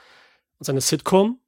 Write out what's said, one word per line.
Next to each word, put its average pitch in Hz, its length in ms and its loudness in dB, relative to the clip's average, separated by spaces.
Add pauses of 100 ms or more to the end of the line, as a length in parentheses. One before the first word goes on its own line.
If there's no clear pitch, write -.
(580)
und - 80 -16
seine 135 140 -2
Sitcom 196 680 0